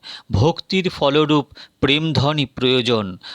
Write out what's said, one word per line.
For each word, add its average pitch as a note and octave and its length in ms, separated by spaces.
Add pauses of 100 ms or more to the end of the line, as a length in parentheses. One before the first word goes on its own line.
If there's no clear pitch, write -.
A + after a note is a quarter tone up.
(320)
ভক্তির E3+ 580
ফলরূপ D3 580 (320)
প্রেমধ্বনি D3 680
প্রয়োজন A#2 720 (180)